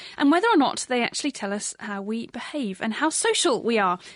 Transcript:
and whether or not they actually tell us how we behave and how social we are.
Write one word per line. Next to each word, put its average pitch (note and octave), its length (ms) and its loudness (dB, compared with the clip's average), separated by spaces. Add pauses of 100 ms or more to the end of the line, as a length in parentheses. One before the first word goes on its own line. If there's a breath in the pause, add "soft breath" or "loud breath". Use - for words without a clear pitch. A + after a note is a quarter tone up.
(180 loud breath)
and C#4+ 120 4
whether F4+ 180 4
or G#4+ 100 6
not - 320 2
they B3 120 0
actually - 300 -4
tell G3 180 -6
us G3+ 280 -6
how G3+ 240 -8
we A3 240 -6
behave A#3 560 -8
and A3 100 -2
how D4 160 0
social - 540 2
we A#3 160 2
are. F3+ 200 2 (180 loud breath)